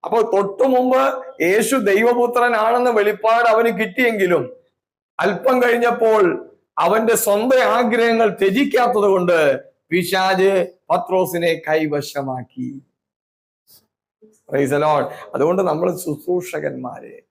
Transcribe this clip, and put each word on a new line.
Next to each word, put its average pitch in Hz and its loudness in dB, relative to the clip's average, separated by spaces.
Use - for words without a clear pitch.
അപ്പോൾ 214 0
തൊട്ടു 202 0
മുമ്പ് 262 2
യേശു 208 0
ദൈവപുത്രനാണെന്ന 240 2
വെളിപ്പാട് 220 2
അവന് 226 2
കിട്ടിയെങ്കിലും 196 0
അല്പം 226 0
കഴിഞ്ഞപ്പോൾ 226 2
അവന്റെ 220 2
സ്വന്തം 240 2
ആഗ്രഹങ്ങൾ 226 2
ത്യജിക്കാത്തത് 220 0
കൊണ്ട് 175 2
പിശാച് 185 0
പത്രോസിനെ 170 -2
കൈവശമാക്കി. 135 -6
Praise 139 -6
the 143 0
Lord. 151 0
അതുകൊണ്ട് 175 0
നമ്മൾ 170 -2
ശുശ്രൂഷകന്മാര് 147 -8